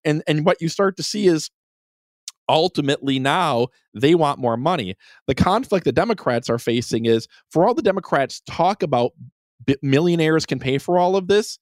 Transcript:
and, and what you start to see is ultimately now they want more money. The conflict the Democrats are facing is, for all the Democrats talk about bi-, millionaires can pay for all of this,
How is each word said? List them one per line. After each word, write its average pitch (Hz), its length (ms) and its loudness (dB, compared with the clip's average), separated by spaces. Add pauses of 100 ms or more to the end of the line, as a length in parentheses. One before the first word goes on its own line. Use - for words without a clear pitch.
and, 151 240 0
and 151 180 0
what 180 160 0
you 165 80 -2
start 196 280 -2
to 170 60 -10
see 208 240 0
is 160 220 0 (1000)
ultimately 143 680 0
now 139 480 0 (260)
they 143 220 4
want 147 240 0
more 117 180 -2
money. 131 380 -2 (320)
The 139 80 0
conflict 196 500 0
the 131 80 0
Democrats 131 560 -2
are 117 100 0
facing 117 460 -2
is, 113 220 2 (240)
for 165 140 4
all 240 80 2
the 320 80 -4
Democrats 180 640 -2
talk 185 380 -2
about 123 280 0 (540)
bi-, 139 160 0
millionaires 156 640 2
can 139 140 -6
pay 127 180 -2
for 175 200 -2
all 180 180 2
of 190 140 -2
this, 208 320 0